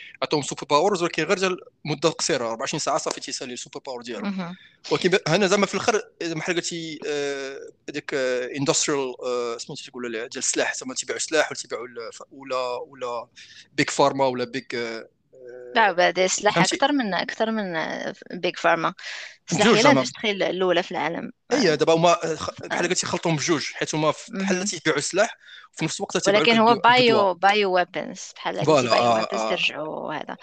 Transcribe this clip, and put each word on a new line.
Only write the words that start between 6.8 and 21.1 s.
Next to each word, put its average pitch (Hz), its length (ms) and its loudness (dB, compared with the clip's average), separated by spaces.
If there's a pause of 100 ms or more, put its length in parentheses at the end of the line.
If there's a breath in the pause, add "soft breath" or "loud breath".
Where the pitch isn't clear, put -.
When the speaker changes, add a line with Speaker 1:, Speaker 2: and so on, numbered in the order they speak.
Speaker 1:
آه، 143 520 -6 (300)
ديك، 156 260 -8
آه، 127 420 -2
اندستريال، 139 580 0 (100)
آه، 120 340 -4
سميتو - 260 -14
تيقولوا 123 260 -10
ليها، 113 160 -6
ديال 135 120 -12
السلاح، 131 360 -2
زعما 131 200 -10
تيبيعوا 120 220 -6
السلاح 151 340 0
ولا 131 100 -10
تيبيعوا 117 260 -10
ال-، 117 260 -14
ف-، - 100 -18 (100)
ولا، 131 440 -6
ولا 127 520 -10 (440 loud breath)
بيك - 180 0
فارما 139 360 2
ولا 123 180 -2
بيك، 123 300 -8
آه، 113 340 -6 (680)
Speaker 2:
لا، 220 180 4
بعد 175 260 2
السلاح 185 360 2
Speaker 1:
فهمتي؟ 170 220 4
Speaker 2:
أكثر 277 160 2
من، 233 220 0
أكثر 196 360 -2
من، 202 260 -4
آه، - 380 -6 (160)
بيك 175 280 -4
فارما. 165 360 2 (560 loud breath)
السلاح 175 160 4
Speaker 1:
بجوج 233 100 8
Speaker 2:
هي 220 60 6
Speaker 1:
زعما. 277 100 8
Speaker 2:
الاندستري - 380 0
ال-، 196 120 -2
الأولى 175 400 2
في - 80 -6
العالم. 160 420 -4 (200)